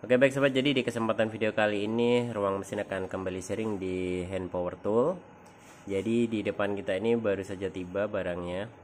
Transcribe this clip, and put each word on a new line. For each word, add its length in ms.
Oke, 160
baik 160
sobat, 160
jadi 240
di 80
kesempatan 480
video 240
kali 320
ini 400
ruang 320
mesin 240
akan 240
kembali 320
sharing 400
di 480
hand 240
power 320
tool. 320
Jadi 400
di 160
depan 320
kita 240
ini 160
baru 240
saja 320
tiba 400
barangnya 560